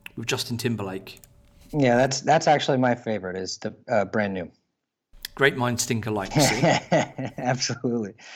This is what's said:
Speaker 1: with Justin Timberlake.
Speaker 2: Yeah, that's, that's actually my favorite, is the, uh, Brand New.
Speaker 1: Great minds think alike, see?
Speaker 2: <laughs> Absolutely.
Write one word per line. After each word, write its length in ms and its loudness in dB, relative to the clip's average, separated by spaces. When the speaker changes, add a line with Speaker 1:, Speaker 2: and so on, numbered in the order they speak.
Speaker 1:
with 120 -8
Justin 300 -4
Timberlake. 640 -6
Speaker 2:
Yeah, 240 4
that's, 260 2
that's 260 4
actually 300 4
my 180 4
favorite, 420 -6
is 200 -8
the, 160 -8
uh, 160 2
Brand 280 -2
New. 180 -6
Speaker 1:
Great 200 4
minds 300 -2
think 200 -2
alike, 280 -4
see? 280 4
Speaker 2:
<laughs> 760 0
Absolutely. 760 -4